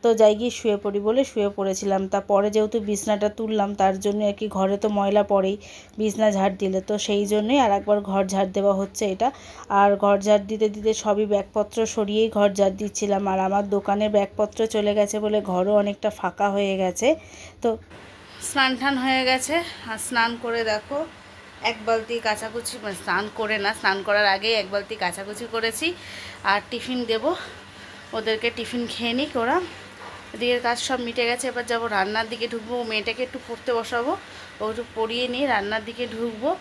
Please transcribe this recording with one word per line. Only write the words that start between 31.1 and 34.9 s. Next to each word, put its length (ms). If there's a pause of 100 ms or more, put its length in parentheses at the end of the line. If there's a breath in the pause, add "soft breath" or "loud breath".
গেছে, 220
এবার 200
যাবো 140 (100)
রান্নার 360
দিকে 220
ঢুকবো, 220 (140)
মেয়েটাকে 380
একটু 200
পড়তে 320
বসাবো, 320 (500 loud breath)
ও 100
একটু 120 (120)